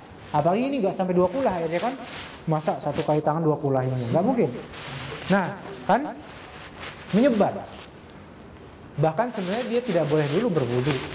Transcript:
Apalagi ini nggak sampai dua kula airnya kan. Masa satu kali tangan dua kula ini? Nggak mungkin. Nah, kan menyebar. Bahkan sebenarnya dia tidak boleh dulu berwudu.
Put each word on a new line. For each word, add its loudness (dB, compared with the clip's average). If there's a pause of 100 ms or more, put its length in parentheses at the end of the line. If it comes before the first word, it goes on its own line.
(300)
Apalagi 2
ini 0
nggak 2
sampai 0
dua 6
kula 2
airnya 0
kan. -2 (520)
Masa 0
satu -2
kali 2
tangan 2
dua 4
kula 2
ini? -2
Nggak 4
mungkin. 4 (840)
Nah, 2 (320)
kan 4 (1040)
menyebar. 6 (1400)
Bahkan 2
sebenarnya -2
dia 0
tidak 2
boleh 4
dulu 2
berwudu. 2 (220)